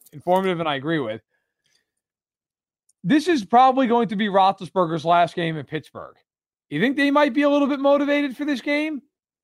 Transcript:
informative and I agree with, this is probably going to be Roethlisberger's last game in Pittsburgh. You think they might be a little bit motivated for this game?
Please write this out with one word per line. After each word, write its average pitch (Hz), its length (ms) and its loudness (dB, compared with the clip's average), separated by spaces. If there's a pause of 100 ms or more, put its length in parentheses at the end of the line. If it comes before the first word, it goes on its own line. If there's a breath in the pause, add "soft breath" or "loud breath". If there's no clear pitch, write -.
(120)
informative 180 460 -2
and 165 100 -4
I 147 60 -2
agree 151 240 -4
with, 113 240 -6 (1800)
this 294 240 2
is 294 160 0
probably 254 420 4
going 233 220 0
to 220 80 -6
be 214 100 -2
Roethlisberger's 185 800 0
last 170 320 2
game 165 200 -4
in 143 80 -10
Pittsburgh. 110 520 -14 (540)
You 147 100 -4
think 254 160 0
they 285 160 2
might 294 200 2
be 285 100 0
a 294 60 4
little 285 200 2
bit 285 100 -2
motivated 285 580 0
for 294 80 -8
this 277 160 -4
game? 294 420 -4 (420)